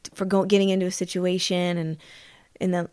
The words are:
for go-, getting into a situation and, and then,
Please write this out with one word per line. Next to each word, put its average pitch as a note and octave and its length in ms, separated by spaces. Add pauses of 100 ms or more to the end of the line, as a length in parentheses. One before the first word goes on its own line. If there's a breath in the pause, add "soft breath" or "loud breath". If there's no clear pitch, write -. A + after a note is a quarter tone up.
(140)
for F#3+ 120
go-, F#3+ 180
getting G3 240
into F#3+ 160
a F3+ 60
situation F3+ 880
and, D#3+ 180 (640 soft breath)
and F#3 140
then, F3 180